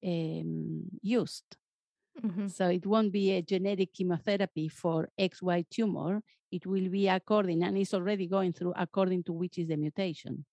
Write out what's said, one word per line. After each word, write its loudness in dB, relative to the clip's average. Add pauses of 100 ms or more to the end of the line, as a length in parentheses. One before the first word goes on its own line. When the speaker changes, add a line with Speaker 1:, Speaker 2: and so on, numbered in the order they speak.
Speaker 1:
um, -4 (180)
used. -2 (640)
Speaker 2:
Mm-hmm. -4
Speaker 1:
So 0
it 2
won't 4
be 2
a 2
genetic 0
chemotherapy 0
for -2 (100)
X 0
Y 0
tumor. -2 (280)
It -6
will 0
be 2
according, 2
and 0
it's 0
already 0
going 2
through, -4
according 0
to -4
which -4
is -2
the -2
mutation. -4